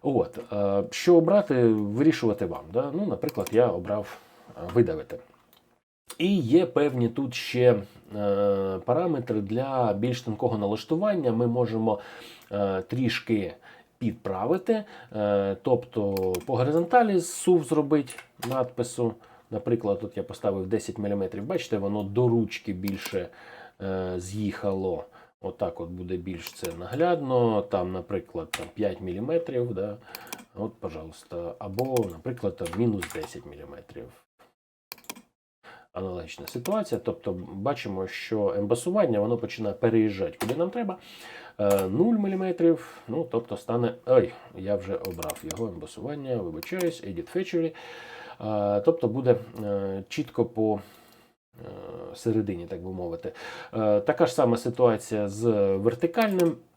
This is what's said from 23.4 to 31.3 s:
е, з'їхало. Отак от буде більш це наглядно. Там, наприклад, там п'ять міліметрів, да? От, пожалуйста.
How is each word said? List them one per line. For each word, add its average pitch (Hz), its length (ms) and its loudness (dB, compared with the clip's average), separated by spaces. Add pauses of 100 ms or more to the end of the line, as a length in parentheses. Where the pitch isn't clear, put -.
е, 92 340 -4
з'їхало. 95 880 -2 (360)
Отак 92 400 -6
от 85 80 -8
буде 90 280 -8
більш 87 360 -8
це - 140 -10 (120)
наглядно. 123 840 2
Там, 92 300 -2
наприклад, 87 580 -6
там - 240 -8
п'ять 101 260 -2
міліметрів, 120 720 -2
да? 104 220 -4 (580)
От, 107 260 -6
пожалуйста. 82 760 -10